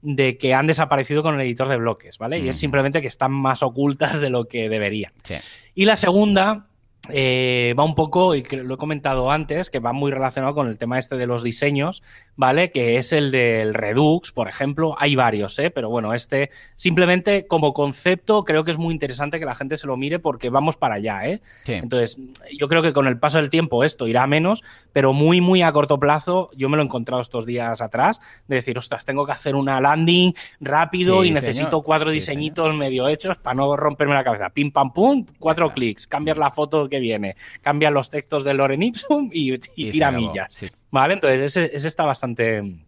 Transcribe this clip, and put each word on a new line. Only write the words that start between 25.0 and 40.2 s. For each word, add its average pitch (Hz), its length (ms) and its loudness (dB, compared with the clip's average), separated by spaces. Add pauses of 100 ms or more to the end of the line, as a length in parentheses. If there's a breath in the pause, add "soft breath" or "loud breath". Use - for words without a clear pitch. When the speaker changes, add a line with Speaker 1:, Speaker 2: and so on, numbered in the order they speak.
Speaker 1:
muy, 160 260 4
muy 180 220 4
a 160 100 4
corto 147 260 2
plazo, 156 560 0
yo 135 140 -2
me 151 80 -2
lo 156 60 0
he - 40 2
encontrado 123 360 -4
estos 117 240 -6
días 120 340 -6
atrás, 127 400 0 (260 loud breath)
de 135 100 -2
decir, 123 220 -4
"Ostras, - 280 -10
tengo 139 200 -2
que 143 60 -8
hacer 139 240 -4
una 135 240 0
landing 170 540 4 (260 loud breath)
rápido 180 600 2
Speaker 2:
Sí, 180 60 4
Speaker 1:
y - 20 2
Speaker 2:
señor. 151 120 0
Speaker 1:
necesito 143 400 -2
cuatro 156 280 2
Speaker 2:
Sí, 156 60 0
Speaker 1:
diseñitos 151 500 -4
Speaker 2:
señor. 156 120 0
Speaker 1:
medio 131 300 -2
hechos 165 300 -2
para 127 160 -6
no 139 200 0
romperme 143 400 0
la 135 80 2
cabeza". 104 280 -2
Pim, 143 200 -2
pam, 139 220 2
pum, 240 320 2 (160)
cuatro 160 240 2
Speaker 2:
Ya 151 60 2
está. - 40 -16
Speaker 1:
clics, 117 320 -4
cambias 151 320 -2
la 143 120 2
foto 147 400 -2
que 139 100 -2
viene, 107 360 -4 (260 loud breath)
cambias 147 300 2
los 135 180 0
textos 147 340 -4
del 139 140 0
Lorem 139 240 2
Ipsum 247 500 -2
y, 139 220 -2
y 127 40 -6 (180)
Speaker 2:
Y 160 80 -8
se 107 60 -8
Speaker 1:
tira 151 180 2
Speaker 2:
acabó, 117 200 -2